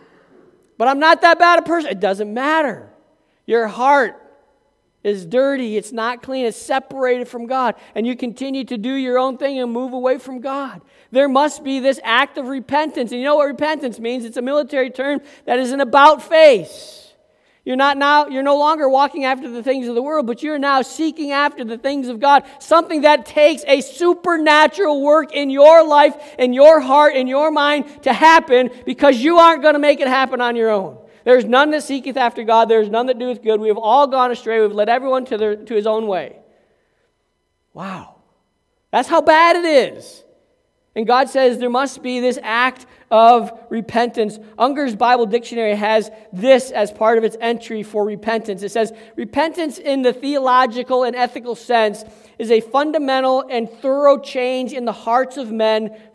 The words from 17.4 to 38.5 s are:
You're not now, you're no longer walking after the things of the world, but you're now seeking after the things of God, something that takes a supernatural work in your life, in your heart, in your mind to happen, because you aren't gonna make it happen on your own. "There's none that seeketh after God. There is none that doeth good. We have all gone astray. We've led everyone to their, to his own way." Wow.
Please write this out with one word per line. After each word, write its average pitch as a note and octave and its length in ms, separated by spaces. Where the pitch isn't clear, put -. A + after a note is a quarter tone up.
You're B3+ 120
not C#4 200
now, C#4+ 300
you're C4+ 160
no C#4+ 160
longer D4+ 320
walking C#4 340
after C4 240
the A#3 140
things B3+ 260
of A#3+ 60
the A#3+ 80
world, D4 240
but A#3 160
you're D4+ 160
now C4+ 240
seeking D4+ 500
after C#4+ 320
the A#3 140
things C4+ 300
of A3+ 120
God, C#4 240
something E4 420
that D4 240
takes D4+ 420
a C#4 140
supernatural D#4 1200
work D4 340
in C#4+ 140
your D4 340
life, D4 320
in B3+ 140
your D4+ 280
heart, C#4+ 360
in B3+ 100
your C#4+ 240
mind D4 520
to C4 100
happen, D4+ 560
because C4 380
you E4+ 160
aren't E4 240
gonna D4 160
make D4 220
it C4+ 80
happen B3+ 340
on A#3+ 140
your A3+ 120
own. F#3+ 300
"There's B3 220
none C4 280
that D4+ 100
seeketh C4+ 340
after A#3+ 280
God. A3+ 260
There A3+ 100
is G#3+ 80
none A3+ 180
that B3+ 120
doeth B3 240
good. G#3+ 180
We A3 80
have G#3 80
all A3+ 300
gone B3+ 240
astray. A3+ 280
We've G#3+ 140
led G#3 160
everyone B3+ 380
to A3 100
their, G#3 180
to G#3+ 200
his G#3 120
own A3 200
way." E3+ 300
Wow. F3 400